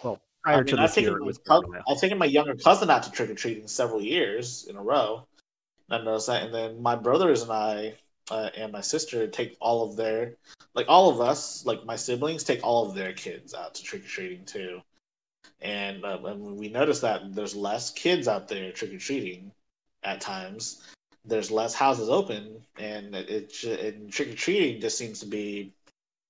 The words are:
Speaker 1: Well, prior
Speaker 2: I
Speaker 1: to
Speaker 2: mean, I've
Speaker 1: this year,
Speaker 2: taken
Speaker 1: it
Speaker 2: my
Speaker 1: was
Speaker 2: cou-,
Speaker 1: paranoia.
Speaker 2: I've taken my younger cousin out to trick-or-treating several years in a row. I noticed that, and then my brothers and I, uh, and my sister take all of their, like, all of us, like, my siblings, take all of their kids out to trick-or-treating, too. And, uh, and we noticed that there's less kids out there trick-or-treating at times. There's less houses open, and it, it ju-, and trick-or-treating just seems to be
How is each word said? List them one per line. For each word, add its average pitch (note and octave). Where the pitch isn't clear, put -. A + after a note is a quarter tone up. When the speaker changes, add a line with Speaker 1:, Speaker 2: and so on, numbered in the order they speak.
Speaker 1:
Well, A2
prior D3
Speaker 2:
I C3
Speaker 1:
to C#3
Speaker 2:
mean, C3+
I've D#3
Speaker 1:
this E3
year, G#3+
Speaker 2:
taken -
Speaker 1:
it -
Speaker 2:
my C3+
Speaker 1:
was B2
Speaker 2:
cou-, E3
Speaker 1:
paranoia. F3
Speaker 2:
I've C#3+
taken G3
my F3+
younger C#3+
cousin F#3+
out B2+
to -
trick-or-treating G#2+
several A2+
years B2
in G2+
a G2+
row. A#2
I A2+
noticed A2
that, A#2+
and A2+
then A2+
my A#2+
brothers B2+
and A2+
I, A2
uh, A2
and G#2+
my G2+
sister A#2
take -
all A#2
of G#2
their, A2+
like, A#2+
all F3+
of A#2+
us, -
like, A2+
my A#2
siblings, C#3
take B2
all A#2
of F#2+
their F#2+
kids E2+
out F2
to -
trick-or-treating, F#2
too. F#2
And, G2
uh, F#2+
and G2+
we G#2+
noticed C3
that G2
there's G2+
less G#2
kids E3+
out G2+
there F#2+
trick-or-treating G2
at G2
times. G2
There's G#2+
less A2
houses A#2+
open, A2+
and G#2
it, F#2+
it G#2+
ju-, A2+
and G#2
trick-or-treating C#3
just A2+
seems A2
to A2
be G2+